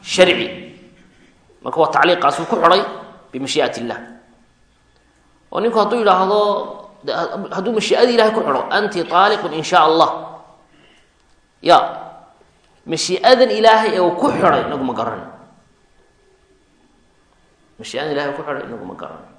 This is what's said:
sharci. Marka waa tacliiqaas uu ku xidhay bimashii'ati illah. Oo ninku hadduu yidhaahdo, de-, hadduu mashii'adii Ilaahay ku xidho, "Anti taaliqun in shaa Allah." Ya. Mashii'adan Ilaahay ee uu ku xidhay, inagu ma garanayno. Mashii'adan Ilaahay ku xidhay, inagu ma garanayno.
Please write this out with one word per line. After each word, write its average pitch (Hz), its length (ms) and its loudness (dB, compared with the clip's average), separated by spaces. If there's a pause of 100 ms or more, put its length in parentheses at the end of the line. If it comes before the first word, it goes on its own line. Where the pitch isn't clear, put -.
sharci. 175 460 2 (1160)
Marka 131 160 -6
waa 147 140 4
tacliiqaas 147 460 2
uu - 60 -6
ku 226 100 -2
xidhay 175 260 4 (520)
bimashii'ati 135 480 -2
illah. 113 180 -8 (1500)
Oo - 80 -6
ninku 226 200 -2
hadduu 214 260 0
yidhaahdo, 190 340 2 (640)
de-, 139 120 -6 (380)
hadduu 190 200 -4
mashii'adii 220 400 2
Ilaahay 220 200 2
ku 220 80 -2
xidho, 135 280 -2
"Anti 202 340 -2
taaliqun 180 500 2
in 156 100 -6
shaa 175 260 4
Allah." 160 200 4 (1500)
Ya. 160 160 6 (1080)
Mashii'adan 226 640 2
Ilaahay 220 480 4
ee 185 40 0
uu 175 160 2
ku 185 120 0
xidhay, 143 400 0
inagu 139 160 -6
ma 123 80 -6
garanayno. 113 400 -8 (2500)
Mashii'adan 139 340 -8
Ilaahay 143 240 -4
ku 160 80 -12
xidhay, 139 240 -8
inagu 104 160 -14
ma 92 80 -14
garanayno. 80 460 -18